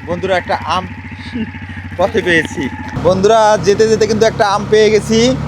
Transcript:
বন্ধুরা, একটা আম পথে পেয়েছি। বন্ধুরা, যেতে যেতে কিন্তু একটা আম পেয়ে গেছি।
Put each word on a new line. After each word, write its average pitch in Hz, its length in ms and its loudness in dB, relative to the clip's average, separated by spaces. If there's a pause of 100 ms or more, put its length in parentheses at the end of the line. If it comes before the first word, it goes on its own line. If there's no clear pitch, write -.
বন্ধুরা, 180 300 -2
একটা 180 280 -2
আম 180 220 -2 (1080)
পথে 185 240 0
পেয়েছি। 160 480 -2 (340)
বন্ধুরা, 214 600 4
যেতে 202 240 2
যেতে 220 200 2
কিন্তু 220 180 2
একটা 220 220 2
আম 202 220 0
পেয়ে 214 200 4
গেছি। 226 460 2 (120)